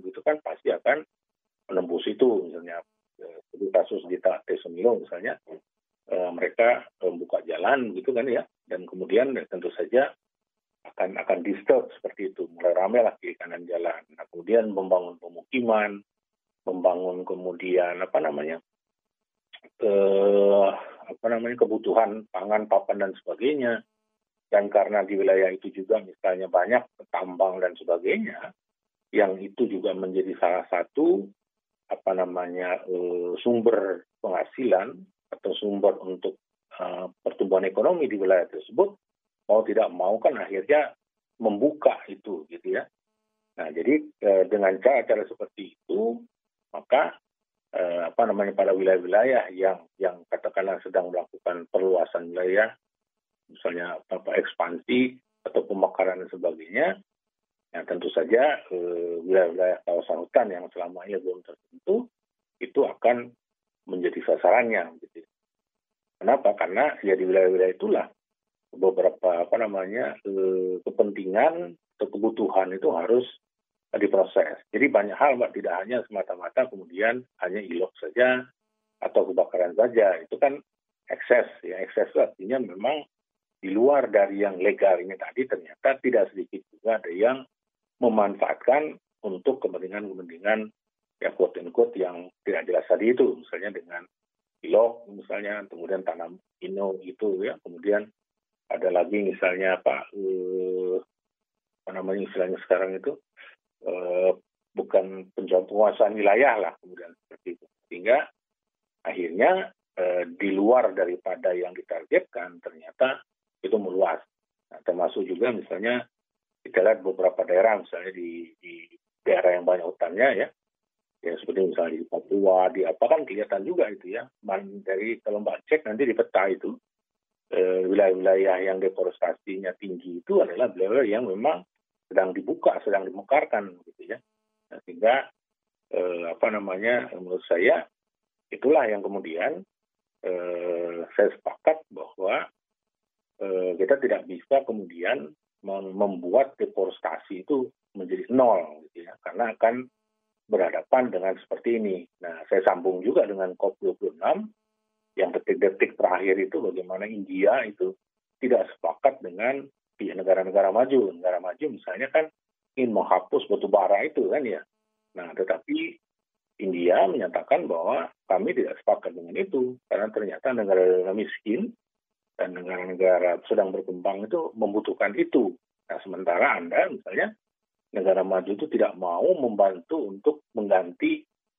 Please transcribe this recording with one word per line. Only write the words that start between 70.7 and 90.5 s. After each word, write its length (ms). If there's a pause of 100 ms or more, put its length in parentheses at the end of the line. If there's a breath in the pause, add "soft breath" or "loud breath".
kepentingan 960 (160)
atau 160
kebutuhan 640
itu 160
harus 320 (720)
diproses. 640 (160)
Jadi 160
banyak 240
hal, 240
Mbak, 160
tidak 320
hanya 160
semata-mata 640
kemudian 560 (160)
hanya 240
ilok 320
saja 480 (560)
atau 240
kebakaran 480
saja. 480
Itu 160
kan 240 (480)
ekses, 400 (160)
ya. 160
Ekses 320
itu 80
artinya 400
memang 480 (500)
di 160
luar 400
dari 320
yang 160
legalnya 560
tadi, 320
ternyata 480
tidak 320
sedikit 400
juga 320
ada 80
yang 320 (560)
memanfaatkan 1040 (240)
untuk 400
kepentingan-kepentingan, 1040 (480)